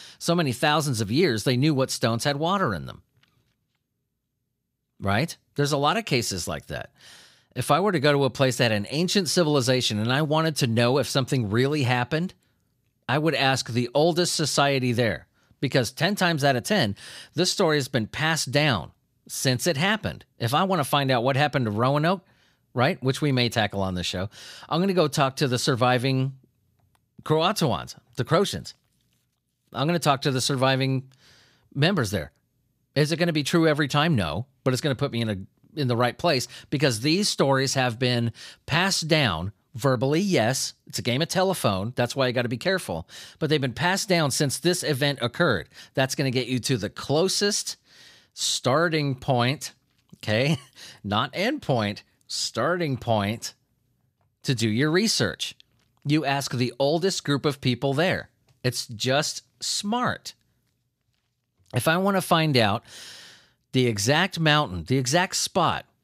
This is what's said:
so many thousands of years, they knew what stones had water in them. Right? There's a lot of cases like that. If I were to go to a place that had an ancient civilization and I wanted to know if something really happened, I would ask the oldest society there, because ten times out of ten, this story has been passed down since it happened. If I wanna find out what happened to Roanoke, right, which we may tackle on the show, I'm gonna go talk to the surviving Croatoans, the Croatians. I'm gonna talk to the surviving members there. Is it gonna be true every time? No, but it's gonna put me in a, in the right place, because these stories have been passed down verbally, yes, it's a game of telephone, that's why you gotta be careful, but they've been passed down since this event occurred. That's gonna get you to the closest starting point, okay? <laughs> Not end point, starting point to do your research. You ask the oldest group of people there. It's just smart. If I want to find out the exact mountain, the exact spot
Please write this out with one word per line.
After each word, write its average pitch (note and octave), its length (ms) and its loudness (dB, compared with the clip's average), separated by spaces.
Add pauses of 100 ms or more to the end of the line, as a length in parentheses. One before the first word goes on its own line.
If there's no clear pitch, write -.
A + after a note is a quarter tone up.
(180)
so - 160 0
many D#3 180 0
thousands D3 480 0
of G2+ 100 -4
years, C3 340 2
they B2+ 120 2
knew D3 180 2
what C3 160 0
stones A2+ 340 -2
had C#3+ 140 -2
water E3 360 0
in C#2 120 -8
them. - 160 -16 (2000)
Right? D#3 380 0 (180)
There's C#3+ 180 0
a D3 40 2
lot D3+ 220 2
of A3+ 80 -6
cases G2+ 420 -2
like D2+ 180 -8
that. C2 240 -10 (640)
If - 160 -4
I D3+ 100 4
were G3+ 120 2
to D#3+ 80 0
go D3 120 4
to C#3 120 2
a C3 60 0
place C3 260 0
that A#2+ 140 2
had G#2+ 100 0
an G2+ 100 -6
ancient F3 380 0
civilization C3 720 2
and A2+ 140 0
I C#3+ 100 0
wanted D#3 340 0
to C#3+ 100 2
know A#2+ 320 2
if B2 100 0
something B2+ 420 0
really C3+ 320 2
happened, B2+ 520 0 (720)
I C3+ 100 0
would D#3 160 0
ask C3+ 340 0
the A#2+ 260 -2
oldest E3+ 400 2
society C#3 580 0
there, A2 340 0 (340)
because C3 320 0
ten F#3+ 220 -2
times E3+ 300 0
out C#3 120 4
of A#2+ 80 -4
ten, C#3+ 320 0 (380)
this C3+ 160 0
story D#3 260 2
has C#3 120 -2
been A2 180 -2
passed D#3 440 -2
down B2+ 420 0 (360)
since B2+ 380 -2
it E3 100 2
happened. F3 480 -2 (140)
If A#2 160 -2
I E3+ 100 2
wanna F3+ 200 0
find C#3 260 2
out A#2+ 140 2
what C3 120 2
happened C#3 300 2
to G#2+ 40 -2
Roanoke, D3 540 0 (500)
right, C3 280 0
which C3 180 -2
we D3 120 0
may B2 160 2
tackle G#2 340 0
on F#2+ 120 -2
the F2+ 80 -4
show, F#2+ 280 -4 (380)
I'm D#3 120 0
gonna F#3+ 140 0
go D#3+ 140 4
talk C3+ 280 0
to D3 120 0
the A#2+ 100 0
surviving C3 760 2 (880)
Croatoans, D#3 720 0 (200)
the B2 80 -2
Croatians. E3+ 500 0 (1000)
I'm C#3 140 -2
gonna E3+ 120 0
talk C3+ 240 2
to D3 80 2
the B2+ 100 0
surviving C3 680 0 (640)
members C#3+ 360 2
there. E2 220 -4 (640)
Is C#3+ 180 2
it D#3 60 0
gonna E3+ 140 0
be D3+ 100 0
true D#3+ 260 2
every D3 200 2
time? D3 280 2
No, F2 300 -2 (180)
but C3 80 0
it's B2 80 -2
gonna C#3 140 -2
put B2+ 180 -4
me A#2 80 -2
in A2+ 80 -2
a, G#2 80 -4 (440)
in C3 80 0
the A#2+ 80 0
right A#2+ 200 0
place, D3+ 320 0 (220)
because C3+ 300 0
these E3 280 2
stories C3+ 460 2
have B2 240 0
been A#2+ 340 0 (340)
passed E3+ 420 0
down G#2 440 0 (220)
verbally, C3+ 460 0
yes, C3+ 520 0 (140)
it's - 120 -10
a A2+ 40 -6
game B2 180 -2
of E3 80 -2
telephone, B2 680 0
that's B2 200 -2
why C3+ 100 2
you B2+ 60 0
gotta A#2+ 160 -2
be B2 80 -4
careful, A2 500 -4 (320)
but D3 120 -2
they've D3+ 100 2
been C3 140 -2
passed F3+ 340 0
down E3 220 2
since C#3 280 -2
this F3 240 0
event C#3+ 380 0
occurred. A#2 480 0 (260)
That's C3 200 0
gonna C3+ 160 -2
get B2 160 -2
you B2+ 140 -2
to B2 180 0
the G2 100 -4
closest - 880 -2 (560)
starting D3+ 840 0
point, B2+ 580 0 (420)
okay? C3 400 0 (240)
<laughs> - 240 -20
Not G#2+ 300 -2
end A#3+ 260 -2
point, G#2+ 440 -2 (220)
starting D3+ 680 -4
point A2 580 -2 (920)
to C3+ 100 0
do A2 160 0
your C3+ 200 0
research. E3+ 640 0 (540)
You D3+ 160 2
ask C#3 280 -2
the B2 260 -2
oldest D#3+ 440 0
group C#3+ 220 -2
of C#3 160 -2
people C3+ 320 0
there. D3 380 -2 (340)
It's - 220 -4
just B2+ 560 -2 (180)
smart. G#3+ 720 -4 (1400)
If A#2+ 120 -2
I E3 120 4
want G3 180 2
to F3+ 60 0
find D#3+ 340 2
out A2 260 2 (920)
the B2+ 140 2
exact C3+ 540 0
mountain, D3+ 440 2
the C3 120 0
exact C3+ 400 0
spot D3+ 480 0 (200)